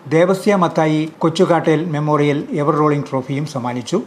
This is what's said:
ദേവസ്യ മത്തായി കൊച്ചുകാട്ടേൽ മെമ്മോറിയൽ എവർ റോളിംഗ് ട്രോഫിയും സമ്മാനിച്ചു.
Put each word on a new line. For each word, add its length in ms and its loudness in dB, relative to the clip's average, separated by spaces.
ദേവസ്യ 480 2
മത്തായി 640 0
കൊച്ചുകാട്ടേൽ 680 2
മെമ്മോറിയൽ 680 0
എവർ 240 0
റോളിംഗ് 340 0
ട്രോഫിയും 360 -4
സമ്മാനിച്ചു. 600 -4